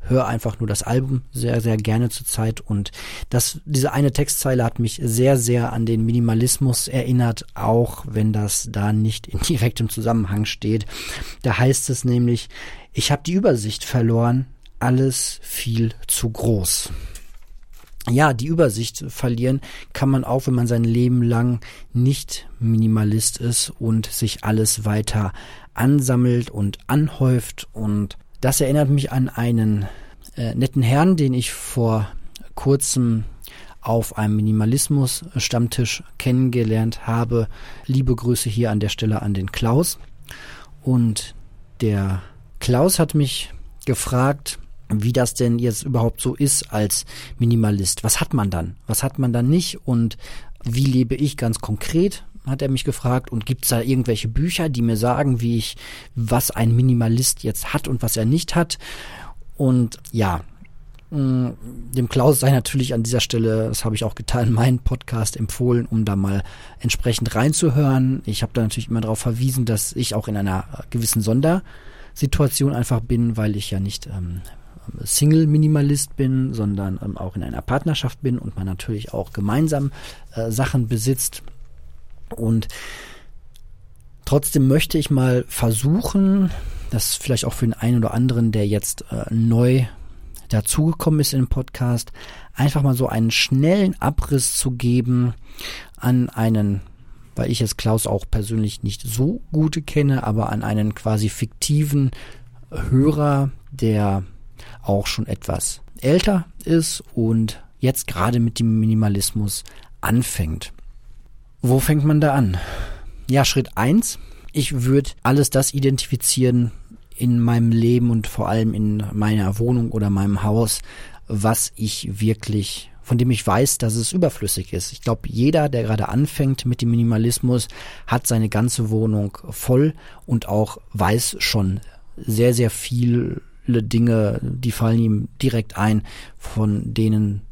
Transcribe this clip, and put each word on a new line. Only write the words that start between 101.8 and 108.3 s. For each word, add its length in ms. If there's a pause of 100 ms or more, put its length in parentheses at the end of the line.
Hörer, 800 (220)
der 500 (600)
auch 240
schon 200
etwas 560 (180)
älter 460 (180)
ist 380 (120)
und 480 (160)
jetzt 280
gerade 340